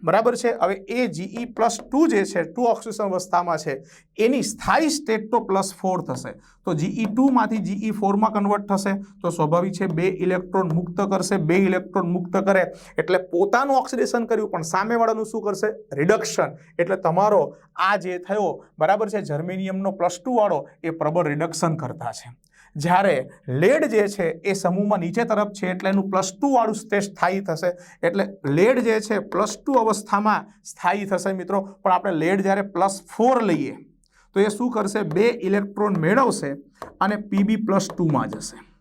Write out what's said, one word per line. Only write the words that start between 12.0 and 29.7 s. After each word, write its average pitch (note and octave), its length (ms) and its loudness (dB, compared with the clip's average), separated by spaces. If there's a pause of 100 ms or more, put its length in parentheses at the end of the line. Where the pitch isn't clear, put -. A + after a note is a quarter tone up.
મુક્ત F3 320 -2
કરે F#3+ 180 4 (300)
એટલે F3+ 340 0
પોતાનું A#3+ 520 2
ઓક્સિડેશન A#3 460 -2
કર્યું, G#3+ 240 -2
પણ E3 200 -4
સામેવાળાનું A3 600 0
શું G3+ 140 -4
કરશે? G#3 280 -2 (260)
રિડક્શન. F3+ 600 0 (180)
એટલે F#3 280 0
તમારો F#3 360 4 (440)
આ G#3 100 2
જે F3+ 300 -6
થયો, G3 260 0 (260)
બરાબર G3 340 2
છે, F#3+ 200 -4
જર્મેનિયમનો F#3+ 680 -4
પ્લસ F3 240 -2
ટુ B3 160 0
વાળો F#3 240 2 (240)
એ E3 140 -4
પ્રબળ D3+ 340 0
રિડક્શન D#3+ 480 -2
કરતા A#2+ 380 -8
છે. A#2+ 160 -20 (460)
જ્યારે F3+ 320 4 (460)
લેડ C#4 220 6 (100)
જે G#3+ 180 4
છે F#3+ 140 -2 (240)
એ G3 100 0
સમૂહમાં G3 440 0
નીચે F3 280 0
તરફ G#3 260 0
છે F#3 140 -2
એટલે F#3 200 -2
એનું G3 200 2
પ્લસ F#3+ 240 0
ટુ C#4+ 180 0
વાળું A3 280 2
સ્ટેટ G3+ 260 -2
સ્થાયી G3 420 -2
થશે. E3+ 220 -2 (360)
એટલે G3 160 0 (360)
લેડ A#3+ 280 6
જે A3 80 4 (120)
છે G#3+ 120 0 (140)
પ્લસ G3+ 240 0
ટુ C#4 240 -2